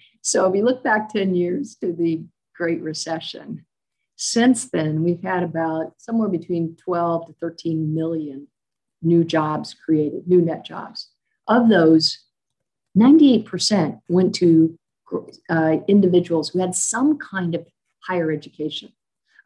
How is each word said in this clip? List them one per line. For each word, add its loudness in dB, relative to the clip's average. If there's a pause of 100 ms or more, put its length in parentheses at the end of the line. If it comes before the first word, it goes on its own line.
(200)
So 0
if -4
you 0
look -2
back -2
ten -2
years -4
to -6
the -2 (300)
Great -4
Recession, -10 (520)
since 0
then, -2
we've -2
had -4
about -6
somewhere -4
between -4
twelve -4
to -20
thirteen -6
million -6 (540)
new 4
jobs -4
created, -2
new 6
net -4
jobs. -16 (400)
Of 4
those, 4 (760)
ninety-eight 6
percent -2 (120)
went 2
to, 4 (720)
uh, 0 (120)
individuals 2
who -4
had -4
some 0
kind -6
of -6 (400)
higher -2
education, -10 (540)